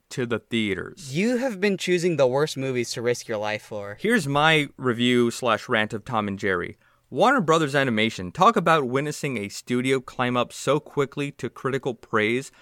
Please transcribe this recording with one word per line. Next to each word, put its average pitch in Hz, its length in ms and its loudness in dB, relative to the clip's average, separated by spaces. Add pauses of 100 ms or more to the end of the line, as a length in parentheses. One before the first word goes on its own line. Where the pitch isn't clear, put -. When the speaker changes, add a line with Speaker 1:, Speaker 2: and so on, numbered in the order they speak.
(120)
Speaker 1:
to 127 140 -4
the 117 120 -2
theaters. 104 760 -4
Speaker 2:
You 233 220 0
have 233 220 -4
been 202 160 2
choosing 175 400 0
the 139 100 4
worst 135 300 0
movies 131 360 -2
to 120 100 -6
risk 120 260 -2
your 110 100 -4
life 107 240 -4
for. 104 360 -12
Speaker 1:
Here's 202 300 2
my 147 480 4
review 120 540 2
slash 113 380 -2
rant 110 260 0
of 107 100 -10
Tom 107 240 -2
and 98 100 -6
Jerry. 90 400 -2 (300)
Warner 220 320 2
Brothers 160 340 2
Animation, 110 560 0
talk 208 260 4
about 165 320 2
witnessing 139 500 -4
a 101 100 -6
studio 127 520 0
climb 123 360 -4
up 120 160 0
so 139 260 0
quickly 147 540 -4
to - 180 -8
critical 131 440 -4
praise 113 680 -2